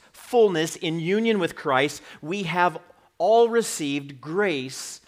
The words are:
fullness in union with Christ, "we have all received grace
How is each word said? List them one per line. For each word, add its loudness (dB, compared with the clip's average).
fullness 2
in -4
union 0
with -2
Christ, 0
"we -6
have 0
all 4
received -4
grace -4